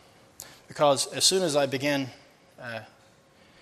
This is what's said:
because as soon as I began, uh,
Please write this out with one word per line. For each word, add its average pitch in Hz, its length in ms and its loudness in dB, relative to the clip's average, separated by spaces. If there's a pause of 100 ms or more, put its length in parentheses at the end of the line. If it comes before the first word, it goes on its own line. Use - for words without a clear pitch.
(680)
because 143 440 2
as 135 120 -6
soon 190 180 4
as 156 120 0
I 143 120 2
began, 135 420 -2 (500)
uh, 117 220 -10 (800)